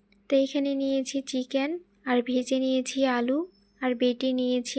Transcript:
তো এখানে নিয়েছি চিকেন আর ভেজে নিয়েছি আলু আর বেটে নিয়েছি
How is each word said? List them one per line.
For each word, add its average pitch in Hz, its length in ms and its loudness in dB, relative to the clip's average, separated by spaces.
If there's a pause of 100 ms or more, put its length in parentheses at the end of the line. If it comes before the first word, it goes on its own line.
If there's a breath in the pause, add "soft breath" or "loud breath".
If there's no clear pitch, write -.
(300)
তো - 60 0
এখানে 277 380 2
নিয়েছি 269 480 0
চিকেন 269 480 -2 (360)
আর 247 160 2
ভেজে 254 360 0
নিয়েছি 262 480 0
আলু 247 320 0 (420)
আর 254 140 0
বেটে 247 380 0
নিয়েছি 247 460 0